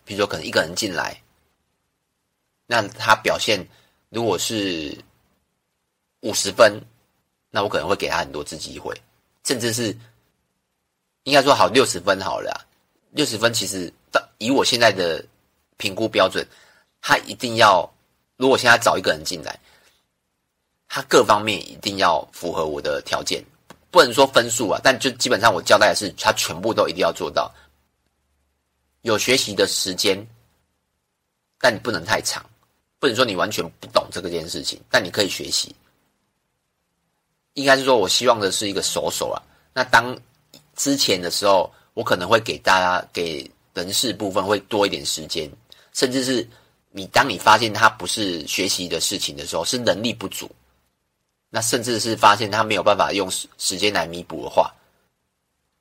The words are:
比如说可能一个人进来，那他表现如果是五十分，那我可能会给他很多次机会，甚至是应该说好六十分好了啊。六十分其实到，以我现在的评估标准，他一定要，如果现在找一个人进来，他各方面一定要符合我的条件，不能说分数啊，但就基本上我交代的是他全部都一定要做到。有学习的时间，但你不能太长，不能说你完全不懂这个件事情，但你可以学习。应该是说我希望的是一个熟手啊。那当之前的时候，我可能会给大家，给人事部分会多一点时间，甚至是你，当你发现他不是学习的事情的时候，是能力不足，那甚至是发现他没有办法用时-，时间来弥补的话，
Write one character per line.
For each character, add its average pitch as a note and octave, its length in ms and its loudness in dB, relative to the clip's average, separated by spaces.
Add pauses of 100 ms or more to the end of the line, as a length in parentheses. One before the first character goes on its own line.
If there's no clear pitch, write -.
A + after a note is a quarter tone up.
比 G#2+ 80 -14
如 G2 40 -4
说 G2+ 80 2
可 F2+ 120 -6
能 D#2 80 -10
一 - 40 -8
个 G#2 120 2
人 E2 120 -8
进 G2+ 200 -4
来， - 260 -6 (1500)
那 A#2 220 2
他 A2 260 2
表 E2 240 0
现 G2+ 240 -2 (460)
如 A2+ 160 -4
果 F#2+ 140 0
是 F2+ 580 -6 (1200)
五 A2 120 -6
十 G2+ 180 -4
分， G#2+ 300 6 (720)
那 G#2+ 120 -2
我 G#2 60 0
可 F#2 100 -2
能 D2+ 80 -4
会 G2 80 0
给 E2 140 -4
他 D2+ 80 -2
很 C#2 160 -4
多 D2 100 -8
次 D2+ 140 -14
机 - 220 -14
会， - 160 -12 (500)
甚 B2+ 140 -2
至 A2+ 140 -2
是 A2 240 -4 (1300)
应 C3+ 100 -6
该 C#3+ 100 8
说 C3+ 120 6
好 G#2 140 4
六 A#2 180 4
十 F#2 120 -4
分 F#2+ 220 0
好 D#2+ 180 -6
了 G1+ 120 -8
啊。 - 100 -10 (520)
六 D3 120 -2
十 A#2+ 140 -4
分 A2+ 160 2
其 G#2+ 120 -4
实 F#2 240 -8 (220)
到， - 100 0 (140)
以 A2 140 -4
我 C3+ 120 4
现 - 160 0
在 A2+ 140 6
的 E2+ 320 -2 (540)
评 G2 160 -6
估 G#2+ 120 -2
标 G2+ 220 4
准， F2+ 180 -4 (540)
他 C#3+ 180 2
一 - 140 -12
定 A2+ 240 -6
要， G2+ 340 6 (460)
如 C3 120 2
果 B2+ 100 4
现 B2 120 4
在 A#2+ 60 8
找 F#2+ 220 2
一 - 20 -6
个 F#2 100 0
人 D#2+ 140 -4
进 E2 180 -8
来， - 160 -14 (1300)
他 - 140 -8
各 C#3 220 4
方 G#2 180 4
面 G#2+ 160 -2
一 - 180 -16
定 G2 220 -6
要 F2 240 2 (100)
符 - 200 -8
合 D#2+ 140 -2
我 D2 160 -6
的 C#2+ 200 -4
条 - 200 -4
件， - 200 -6 (480)
不 E3+ 120 8
能 B2 100 2
说 C3+ 140 6
分 A#2+ 240 2
数 A2 180 -2
啊， E2 160 0
但 C3 140 4
就 C3+ 140 -2
基 - 160 -4
本 A2 120 2
上 A2+ 120 6
我 F2 100 -4
交 G#2+ 160 6
代 G#2 100 6
的 F2 60 4
是 F#2 240 -4
他 G#2+ 140 2
全 - 280 -6
部 G#2+ 140 -2
都 F#2+ 120 2
一 D2+ 60 -4
定 E2+ 80 -4
要 E2+ 100 2
做 E2 200 -6
到。 B1+ 200 -2 (1500)
有 A2 140 2
学 A#2+ 180 2
习 A#2 200 -2
的 G2 120 2
时 F#2+ 280 -4
间， G2 280 0 (1400)
但 B2 160 2
你 G2 40 -8
不 B2 120 -4
能 F2 140 -4
太 F2+ 160 0
长， - 240 -8 (540)
不 - 80 0
能 A2+ 100 0
说 B2 80 4
你 A2 100 -2
完 F2+ 160 -2
全 G2 140 -6 (160)
不 - 60 -18
懂 E2+ 260 0
这 F2+ 80 -10
个 F2 80 -8
件 E2+ 180 -6
事 E2 160 -8
情， - 160 -8 (120)
但 B2 120 2
你 F2 80 -8
可 G#2+ 120 0
以 F#2+ 60 -2
学 - 220 -10
习。 - 240 -4 (1800)
应 C#3 100 -6
该 C3+ 120 6
是 C3+ 80 0
说 C3 120 4
我 F#2+ 120 2
希 A#2+ 180 0
望 A#2+ 120 6
的 F#2+ 140 0
是 G#2 160 -4
一 G2 40 -4
个 F#2 100 -4
熟 D#2 280 -2
手 B1+ 200 -4
啊。 G1+ 120 -8 (300)
那 B2+ 100 -2
当 B2 340 2 (600)
之 - 200 -2
前 G2 240 0
的 F2 100 -6
时 - 140 -2
候， G2 280 4 (220)
我 A2+ 100 -6
可 A#2 100 0
能 F2+ 140 -2
会 A2+ 100 6
给 F2 200 -6
大 F#2+ 200 2
家， F2+ 340 0
给 D#2+ 380 -6 (240)
人 F#2 180 -6
事 A2+ 200 -2
部 G2 180 -6
分 F#2+ 140 -2
会 G2+ 160 0
多 G2+ 260 2
一 F#2+ 40 0
点 D2 140 -6
时 D#2 220 -6
间， D2+ 240 -8 (420)
甚 B2+ 200 -2
至 C3 100 -2
是 B2 260 -2 (420)
你， F#2+ 160 -14
当 B2 220 2
你 G2 80 -4
发 G#2+ 220 6
现 A2 160 -2
他 A2 140 4
不 - 180 -6
是 F2+ 400 -4
学 F#2+ 220 -2
习 F#2 180 -4
的 E2 140 -4
事 F2+ 180 -4
情 - 180 -6
的 D2 80 -10
时 F2 120 -6
候， E2+ 80 -2
是 - 120 -2
能 G#2 240 0
力 A#2 120 -4
不 F#2+ 160 -10
足， - 200 -12 (1040)
那 A2+ 100 -4
甚 A#2 220 -2
至 A2+ 160 -2
是 A2 180 -2
发 G#2 200 6
现 A2 120 -2
他 G#2+ 140 0
没 G#2+ 140 -2
有 F2 60 0
办 G2+ 140 2
法 E2+ 160 0
用 F#2+ 160 -2
时-， - 200 -8 (100)
时 - 180 -6
间 G2+ 160 0
来 F2 140 -2
弥 E2+ 160 -10
补 D#2 220 -12
的 - 40 -10
话， - 240 0 (1080)